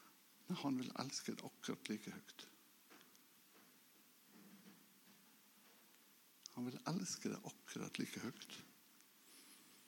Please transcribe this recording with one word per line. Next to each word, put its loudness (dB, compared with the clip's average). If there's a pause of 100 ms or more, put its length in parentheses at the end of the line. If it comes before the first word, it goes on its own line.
(460)
Men 2
han 8
vil -2
elske 2
deg -2
akkurat 0
like 2
høyt. -10 (4000)
Han 2
vil -4 (120)
elske 4
deg -2
akkurat -2
like 2
høyt. -4 (1300)